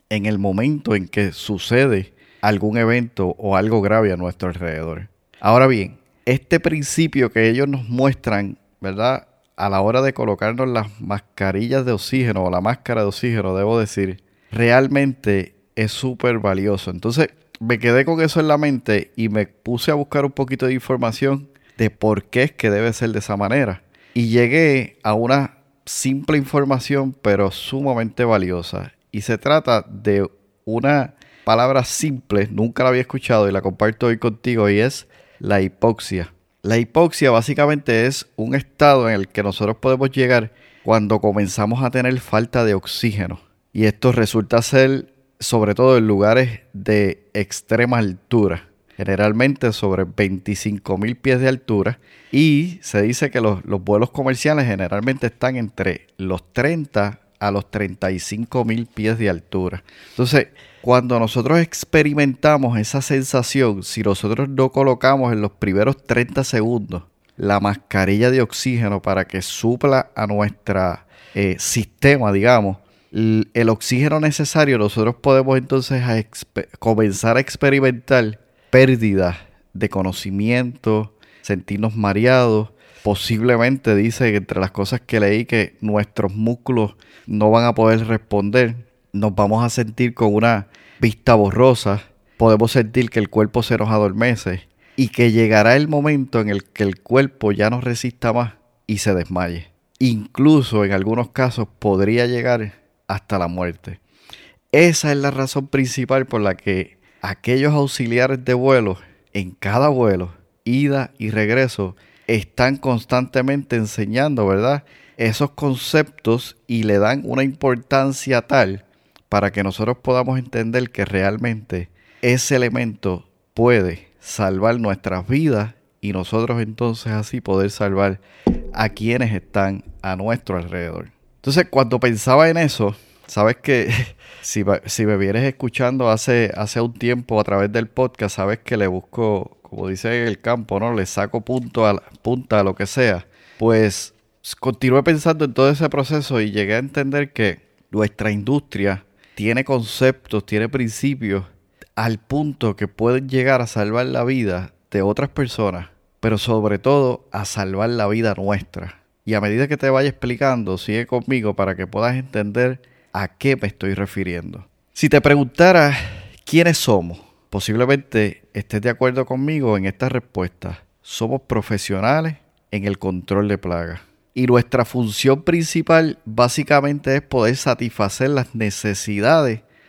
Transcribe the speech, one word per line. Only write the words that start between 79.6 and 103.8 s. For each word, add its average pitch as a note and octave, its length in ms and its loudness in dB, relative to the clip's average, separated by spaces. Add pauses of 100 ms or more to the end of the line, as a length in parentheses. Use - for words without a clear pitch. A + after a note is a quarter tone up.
de G2 160 -2
conocimiento, G#2+ 1300 -2 (240)
sentirnos G#2 560 -4
mareados. A2 760 2 (300)
Posiblemente, A#2 920 2
dice, A2+ 400 2
entre F#2+ 240 -4
las F#2+ 120 -2
cosas G#2 280 -4
que - 180 -2
leí, G#2+ 280 2
que A2 340 -2
nuestros G#2 540 -2
músculos A2+ 600 -2 (320)
no G#2+ 240 2
van A#2 140 6
a A#2+ 100 2
poder A2+ 320 4
responder. A2+ 880 0 (220)
Nos G2+ 200 -2
vamos G#2+ 300 2
a A#2+ 60 0
sentir A#2 420 -2
con G#2+ 220 0
una G#2+ 320 2 (340)
vista A#2 340 4
borrosa. G#2 680 4 (340)
Podemos A2 360 4
sentir A#2 380 0
que - 80 -4
el G#2 100 0
cuerpo A2 340 0
se A#2 140 0
nos G#2 140 0
adormece G#2 800 0 (280)
y B2+ 120 2
que A#2+ 240 2
llegará A2 440 6
el D3+ 120 2
momento C#3+ 520 0
en G#2 80 -2
el G2 160 -4
que - 180 -6
el G2 180 -2
cuerpo B2+ 520 0
ya G#2 180 2
no B2 100 -2
resista A#2+ 520 -4
más A#2 220 -2 (320)
y G#2+ 120 -4
se G2+ 160 0
desmaye. F2 560 -4 (280)
Incluso A#2+ 840 2
en G2 80 0
algunos G#2+ 380 -2
casos B2 380 -2 (100)
podría G#2+ 480 2
llegar A#2+ 460 -2 (340)
hasta G2+ 320 -6
la F2 100 -2
muerte. F2 520 -8 (720)